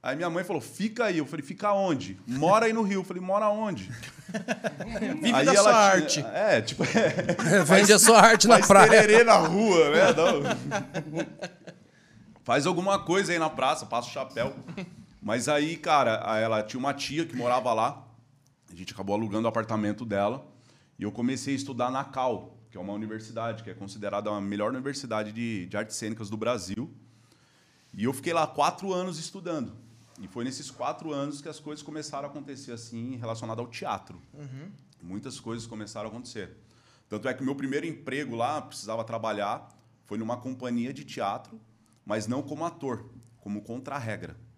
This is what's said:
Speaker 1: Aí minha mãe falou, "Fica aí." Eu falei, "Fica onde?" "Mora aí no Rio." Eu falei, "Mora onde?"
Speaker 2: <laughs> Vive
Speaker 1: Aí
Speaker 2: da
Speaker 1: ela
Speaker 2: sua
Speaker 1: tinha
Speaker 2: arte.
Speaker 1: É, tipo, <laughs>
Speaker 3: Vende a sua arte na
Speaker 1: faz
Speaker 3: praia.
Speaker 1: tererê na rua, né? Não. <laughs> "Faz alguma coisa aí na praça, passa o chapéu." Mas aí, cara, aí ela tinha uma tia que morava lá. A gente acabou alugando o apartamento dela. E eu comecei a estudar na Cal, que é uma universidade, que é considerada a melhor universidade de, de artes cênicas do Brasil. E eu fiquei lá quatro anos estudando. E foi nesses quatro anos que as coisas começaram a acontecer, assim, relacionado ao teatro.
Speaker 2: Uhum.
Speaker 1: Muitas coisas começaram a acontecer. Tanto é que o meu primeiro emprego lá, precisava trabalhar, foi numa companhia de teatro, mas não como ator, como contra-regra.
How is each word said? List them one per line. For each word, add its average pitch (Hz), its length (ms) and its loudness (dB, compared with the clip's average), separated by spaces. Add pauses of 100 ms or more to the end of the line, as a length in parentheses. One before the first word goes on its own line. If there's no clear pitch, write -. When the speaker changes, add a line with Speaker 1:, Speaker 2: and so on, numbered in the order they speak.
Speaker 1:
Aí 131 120 -4
minha 170 140 -4
mãe 165 140 -4
falou, 165 180 -4
"Fica 220 440 -4
aí." 180 140 0
Eu 147 60 -2
falei, 156 200 -10
"Fica 202 260 -4
onde?" 147 560 -2
"Mora 170 380 2
aí 226 80 2
no 226 80 0
Rio." 196 200 0
Eu - 40 -8
falei, 180 180 -10
"Mora 202 260 0
onde?" 208 400 -4 (400)
Speaker 2:
<laughs> - 920 -6
Vive 240 120 2
Speaker 1:
Aí 135 120 4
Speaker 2:
da - 80 6
Speaker 1:
ela 202 180 8
Speaker 2:
sua 202 300 8
Speaker 1:
tinha 147 240 -2
Speaker 2:
arte. 110 100 -8
Speaker 1:
É, 175 260 4
tipo, - 220 -4
<laughs> 180 800 2
Speaker 3:
Vende 196 280 8
a 196 60 8
sua 226 200 10
arte 214 280 10
na 233 80 10
Speaker 1:
faz 202 120 6
Speaker 3:
praia. 196 220 10
Speaker 1:
tererê 220 340 10
na 220 140 8
rua, 170 520 4
né? 143 240 6
Não. 156 280 2 (880)
<laughs> - 1120 -20
"Faz 135 220 2
alguma 185 340 0
coisa 170 320 0
aí 170 80 0
na 156 100 0
praça, 127 360 -2
passa 120 220 -4
o - 40 -14
chapéu." 135 440 -6 (640)
Mas 113 280 -2
aí, 147 260 0
cara, 135 540 2
aí 110 140 0
ela 110 200 0
tinha 127 160 -8
uma 139 140 -2
tia 143 320 -6
que - 100 -14
morava 123 380 0
lá. 113 320 -2 (680)
A 87 40 -20
gente 90 180 -14
acabou 98 220 -4
alugando 110 300 -4
o 113 40 2
apartamento 110 560 -4
dela. 104 420 -2 (500)
E - 60 -8
eu 104 80 -4
comecei 123 420 -4
a 131 40 -4
estudar 127 320 -4
na 131 140 -4
Cal, 131 540 -6 (120)
que - 80 -18
é - 20 -14
uma 98 140 -10
universidade, 110 680 -10
que 104 60 -16
é 90 40 -14
considerada 101 560 -8
a 104 120 -4
melhor 101 280 -4
universidade 123 600 -6
de, 110 340 -6
de 95 120 -8
artes 113 180 -8
cênicas 110 340 -10
do 110 80 -8
Brasil. 107 540 -6 (1000)
E 98 100 -6
eu 131 100 -2
fiquei 165 200 -6
lá 160 120 2
quatro 180 480 -2
anos 180 240 -6
estudando. 160 560 -10 (480)
E 92 60 -16
foi 120 160 -10
nesses 123 260 -10
quatro 151 440 -8
anos 143 280 -8
que 170 60 -16
as 151 120 -14
coisas 151 220 -14
começaram 147 460 -12
a 143 40 -14
acontecer, 139 420 -14
assim, 117 420 -12
relacionado 113 440 -8
ao 120 80 -8
teatro. - 540 -10 (120)
Speaker 2:
Uhum. 143 360 -16 (320)
Speaker 1:
Muitas 107 380 -12
coisas 113 260 -10
começaram 107 440 -12
a - 20 -12
acontecer. 113 400 -14 (560)
Tanto 107 220 -6
é 127 40 -2
que 131 80 -8
o 135 40 -6
meu 131 100 -4
primeiro 139 300 -6
emprego 135 500 -8
lá, 135 260 -4
precisava 110 440 -10
trabalhar, 113 640 -6 (360)
foi 104 120 -8
numa 113 180 -6
companhia 123 580 -6
de 143 120 -16
teatro, 110 540 -8 (460)
mas 107 220 -4
não 131 140 -4
como 151 240 -8
ator, 135 440 -8 (280)
como 101 240 -8
contra-regra. 113 760 -10 (220)